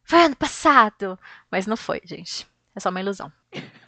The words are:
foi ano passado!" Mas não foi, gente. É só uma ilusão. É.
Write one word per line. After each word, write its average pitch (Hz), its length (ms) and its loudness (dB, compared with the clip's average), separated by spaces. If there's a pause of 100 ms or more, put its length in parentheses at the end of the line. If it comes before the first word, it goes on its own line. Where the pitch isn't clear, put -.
foi 339 240 4
ano 190 100 -2
passado!" 214 840 2 (320)
Mas 190 160 -2
não 214 120 -4
foi, - 260 -6
gente. 170 420 -12 (300)
É 196 40 -10
só 190 100 -2
uma 185 100 -4
ilusão. 190 320 -8 (200)
É. - 60 -14 (300)